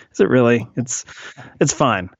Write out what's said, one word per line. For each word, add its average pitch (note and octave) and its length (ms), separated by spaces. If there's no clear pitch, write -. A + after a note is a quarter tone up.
Is - 100
it G2 80
really?" A#2+ 460
It's, - 300
it's D3+ 140
fine. G#2+ 340